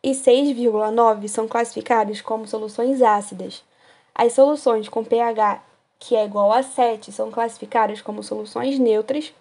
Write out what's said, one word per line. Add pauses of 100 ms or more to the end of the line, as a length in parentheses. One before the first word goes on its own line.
e
seis
vírgula
nove
são
classificadas
como
soluções
ácidas. (540)
As
soluções
com
P
H (360)
que
é
igual
a
sete
são
classificadas
como
soluções
neutras.